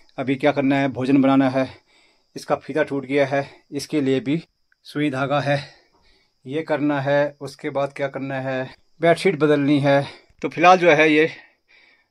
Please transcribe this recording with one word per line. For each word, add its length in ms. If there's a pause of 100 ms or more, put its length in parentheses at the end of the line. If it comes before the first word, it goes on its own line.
(160)
अभी 200
क्या 160
करना 240
है, 120
भोजन 340
बनाना 260
है, 300 (580)
इसका 200
फीता 260
टूट 220
गया 220
है, 440
इसके 300
लिए 200
भी 240 (380)
सुई 280
धागा 300
है, 340 (720)
ये 160
करना 380
है। 400
उसके 300
बाद 260
क्या 120
करना 320
है, 460 (140)
बेडशीट 360
बदलनी 440
है। 260 (360)
तो 60
फिलहाल 300
जो 120
है, 220
ये 180 (800)